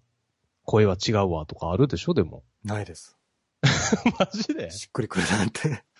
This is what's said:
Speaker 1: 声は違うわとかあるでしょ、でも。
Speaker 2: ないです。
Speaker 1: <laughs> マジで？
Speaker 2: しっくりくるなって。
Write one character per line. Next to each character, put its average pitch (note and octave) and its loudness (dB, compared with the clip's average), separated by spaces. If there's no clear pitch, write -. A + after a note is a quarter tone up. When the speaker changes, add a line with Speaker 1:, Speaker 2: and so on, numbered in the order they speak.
Speaker 1:
声 G#2+ 6
は F#2 2
違 - -2
う G2 2
わ D#2 -4
と - -12
か E2 -6
あ F2+ 0
る C3+ 4
で C3 -2
し - -6
ょ、 F3 2
で A#2 4
も。 - -6
Speaker 2:
な G#2 -6
い G2 -6
で - -18
す。 - -20
Speaker 1:
<laughs> - 2
マ F#3+ 4
ジ A3+ -4
で？ G2+ -8
Speaker 2:
し G2+ -14
っ - -20
く B2+ -4
り G#2+ -4
く - -4
る E3+ 0
な - 2
っ - -2
て。 - -4